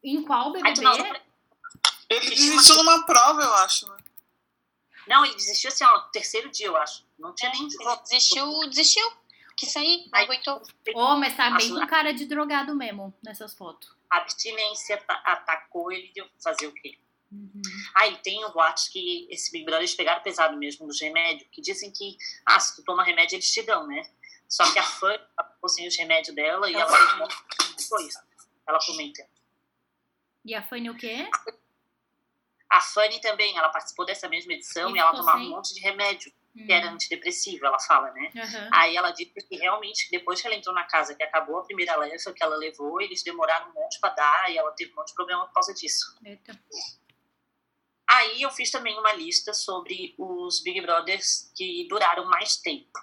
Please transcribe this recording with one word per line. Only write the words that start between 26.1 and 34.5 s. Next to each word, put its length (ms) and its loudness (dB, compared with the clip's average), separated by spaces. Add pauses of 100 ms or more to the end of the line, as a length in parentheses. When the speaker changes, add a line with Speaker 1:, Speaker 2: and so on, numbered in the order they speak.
Speaker 2:
dela 340 -2
e 60 -4
ela 200 4
Speaker 4:
Ela 320 6 (600)
Speaker 2:
foi 180 -4
isso. 140 -14 (440)
Ela 140 0
comenta. 500 -8 (1160)
Speaker 1:
E 100 -10
a 80 -8
Fanny 260 -10
o 80 -12
quê? 320 -10 (1400)
Speaker 2:
A 100 6
Fanny 400 0
também, 380 -2
ela 120 2
participou 360 -8
dessa 220 -8
mesma 240 -8